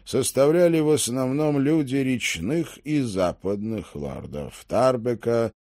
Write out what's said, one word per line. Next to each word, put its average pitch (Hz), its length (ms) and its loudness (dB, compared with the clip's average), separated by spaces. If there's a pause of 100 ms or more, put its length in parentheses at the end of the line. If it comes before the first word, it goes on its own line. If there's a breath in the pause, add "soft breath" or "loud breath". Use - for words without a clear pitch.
составляли 156 760 2
в 151 100 2
основном 135 720 0
люди 139 380 0
речных 131 800 -2
и 147 220 -2
западных 101 920 -4
лордов: 69 720 -10
Тарбека, 117 840 2 (200)